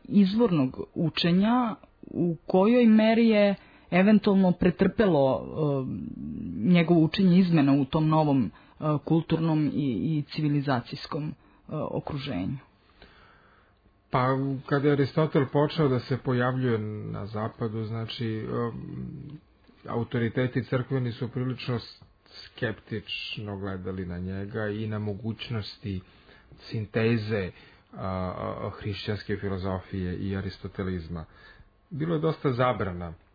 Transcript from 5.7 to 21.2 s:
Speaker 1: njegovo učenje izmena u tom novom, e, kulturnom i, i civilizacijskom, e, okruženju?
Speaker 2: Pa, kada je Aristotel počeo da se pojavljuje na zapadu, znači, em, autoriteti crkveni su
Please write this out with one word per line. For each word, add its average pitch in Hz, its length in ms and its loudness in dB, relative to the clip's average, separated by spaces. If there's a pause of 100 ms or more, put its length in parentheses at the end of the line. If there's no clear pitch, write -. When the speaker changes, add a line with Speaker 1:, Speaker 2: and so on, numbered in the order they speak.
Speaker 1:
njegovo 170 320 6
učenje 175 380 4
izmena 160 340 4
u 143 120 2
tom 156 240 0
novom, 147 360 4
e, - 380 -12 (220)
kulturnom 160 640 2
i, - 40 0 (460)
i 147 60 -2
civilizacijskom, 143 1000 -4
e, 151 80 -6 (380)
okruženju? 139 880 -6 (1500)
Speaker 2:
Pa, 127 180 2 (380)
kada 143 220 0
je 147 60 4
Aristotel 143 600 2
počeo 147 340 2
da 127 120 2
se 120 180 -4
pojavljuje 127 600 0 (340)
na 104 140 -8
zapadu, 110 580 -6
znači, 113 440 -6
em, 127 1120 -8 (480)
autoriteti 117 760 -2
crkveni 123 480 -2
su 117 160 -8